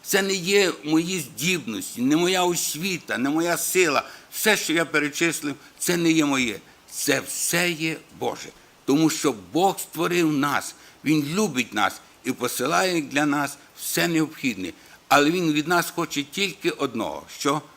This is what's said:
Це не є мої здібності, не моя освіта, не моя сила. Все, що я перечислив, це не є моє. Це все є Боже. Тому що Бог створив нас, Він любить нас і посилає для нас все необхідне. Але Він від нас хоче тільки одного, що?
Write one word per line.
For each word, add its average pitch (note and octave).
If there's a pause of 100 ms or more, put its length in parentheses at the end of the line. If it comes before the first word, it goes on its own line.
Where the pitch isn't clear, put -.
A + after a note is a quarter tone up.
Це G3
не G3
є F#3+ (100)
мої E3
здібності, A#2
не C#3
моя F3+
освіта, E3+
не C3
моя E3
сила. D#3 (280)
Все, -
що -
я E3
перечислив, D3 (240)
це F3
не E3
є D#3
моє. B2+ (320)
Це C#3
все -
є D#3+ (220)
Боже. A2 (360)
Тому D3+
що D3+ (180)
Бог F#3+
створив E3+
нас, C3+ (300)
Він D3+
любить D3+
нас G2+ (220)
і C3
посилає E3
для C#3+
нас C#3+ (240)
все E3+
необхідне. B2 (340)
Але C#3+
Він E3+
від D3
нас E3+
хоче D3
тільки F3
одного, G#2+ (140)
що? C#3+ (160)